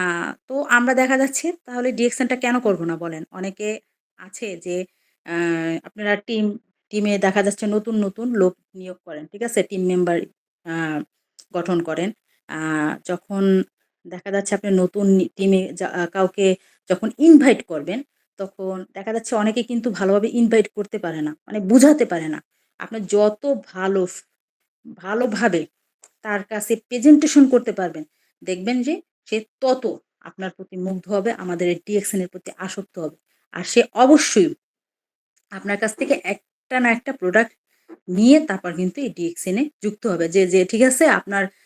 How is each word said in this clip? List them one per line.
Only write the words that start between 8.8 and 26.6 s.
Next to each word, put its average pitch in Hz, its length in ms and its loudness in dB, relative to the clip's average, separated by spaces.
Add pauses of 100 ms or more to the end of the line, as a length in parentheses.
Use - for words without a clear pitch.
করেন, 156 220 -14
ঠিক 202 160 -12
আছে? 233 200 -2
টিম 185 240 -4
মেম্বার, 180 340 0 (440)
আ, 165 360 -6 (520)
গঠন 175 300 -2
করেন। 170 300 -6 (360)
আ, 151 100 -10 (500)
যখন 190 540 0 (440)
দেখা 180 240 -14
যাচ্ছে 196 240 -2
আপনি 196 160 -4
নতুন 190 360 0
নি-, 190 300 4
টিমে 190 360 2
যা, 180 160 -6
আ, 175 180 -4
কাউকে 190 500 0 (340)
যখন 190 280 -2
ইনভাইট 294 480 8
করবেন, 170 360 -6 (340)
তখন 190 560 -8
দেখা 196 200 -10
যাচ্ছে 226 240 -4
অনেকে 220 260 0
কিন্তু 233 280 -4
ভালোভাবে 202 380 2
ইনভাইট 226 460 2
করতে 208 240 -8
পারে 165 240 -6
না, 151 140 -6 (100)
মানে 214 140 -6
বুঝাতে 254 440 6
পারে 160 240 -6
না। 151 140 -8 (360)
আপনি 220 220 -10
যত 208 540 0 (180)
ভালো 190 340 0
ফ-, - 160 -12 (720)
ভালোভাবে 208 720 -2 (560)
তার 208 220 -6
কাছে 220 320 -4